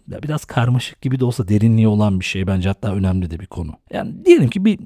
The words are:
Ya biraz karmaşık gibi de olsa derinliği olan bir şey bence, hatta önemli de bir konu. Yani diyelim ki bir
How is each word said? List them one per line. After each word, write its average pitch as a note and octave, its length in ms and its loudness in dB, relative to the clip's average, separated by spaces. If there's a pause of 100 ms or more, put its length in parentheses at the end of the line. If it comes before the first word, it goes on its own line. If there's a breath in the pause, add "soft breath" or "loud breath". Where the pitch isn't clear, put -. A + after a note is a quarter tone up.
(100)
Ya - 120 -12
biraz D3 220 -6
karmaşık B2 580 -2
gibi C3 180 -2
de B2+ 40 2
olsa A2+ 240 -2
derinliği A2 400 4
olan G#2 320 2
bir F#2 40 -6
şey F#2+ 220 -4
bence, F#2 220 0
hatta G2 260 -4
önemli F#2 360 0
de E2 100 -10
bir F#2+ 60 -14
konu. E2 260 -10 (200)
Yani - 320 -8
diyelim E4+ 240 6
ki F#3+ 160 -2
bir G#3+ 220 2